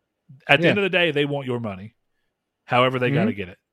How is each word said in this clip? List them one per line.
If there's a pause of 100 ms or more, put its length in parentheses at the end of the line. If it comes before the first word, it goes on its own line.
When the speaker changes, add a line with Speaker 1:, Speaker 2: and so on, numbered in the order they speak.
(480)
Speaker 1:
At
the
Speaker 2:
Yeah.
Speaker 1:
end
of
the
day,
they
want
your
money, (720)
however
they
Speaker 2:
Mm-hmm.
Speaker 1:
gotta
get
it. (140)